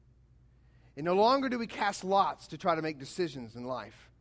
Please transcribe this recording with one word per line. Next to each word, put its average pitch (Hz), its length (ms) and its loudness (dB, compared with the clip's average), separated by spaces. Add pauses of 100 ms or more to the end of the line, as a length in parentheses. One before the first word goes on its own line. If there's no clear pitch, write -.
(960)
And 147 80 -6
no 175 100 2
longer 254 360 4
do 247 80 -2
we 233 80 -4
cast 202 380 -2
lots 190 440 2
to 156 100 -12
try 175 160 2
to 160 60 0
make 156 180 -4
decisions 135 580 -6
in 123 80 -8
life. 113 460 -10 (100)